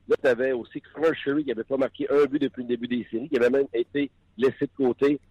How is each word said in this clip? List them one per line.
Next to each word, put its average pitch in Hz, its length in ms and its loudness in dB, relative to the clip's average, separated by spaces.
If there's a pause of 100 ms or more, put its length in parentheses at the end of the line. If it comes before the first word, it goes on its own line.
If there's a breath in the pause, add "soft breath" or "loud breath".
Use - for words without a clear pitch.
Là, 143 120 2
t'avais 127 320 2
aussi 123 280 -8
Connor 156 340 0
Sheary 143 300 -2
qui 135 60 -4
avait 113 140 -4
pas 135 140 -4
marqué 135 320 -4
un 143 160 4
but 139 140 -2
depuis 127 220 -4
le 120 60 -10
début 120 180 -4
des 120 240 -4
séries, 117 180 -6
qui - 80 -2
avait 120 140 4
même 139 220 2
été 135 380 -4 (260)
laissé 127 300 0
de - 100 -6
côté 139 420 2 (120)